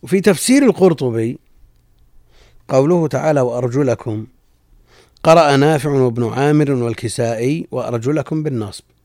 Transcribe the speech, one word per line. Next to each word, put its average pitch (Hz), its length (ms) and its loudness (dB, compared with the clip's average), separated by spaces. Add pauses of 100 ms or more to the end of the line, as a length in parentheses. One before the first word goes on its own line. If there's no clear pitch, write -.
وفي - 180 -2
تفسير 220 420 2
القرطبي 147 760 0 (1300)
قوله 156 400 2
تعالى: 147 320 -2
وأرجلكم، 120 840 -2 (960)
قرأ 160 340 6
نافع 147 340 2
وابن 123 380 0
عامر 143 440 2
والكسائي: 120 1000 -4
وأرجلكم 127 720 -4
بالنصب. 120 420 -8 (200)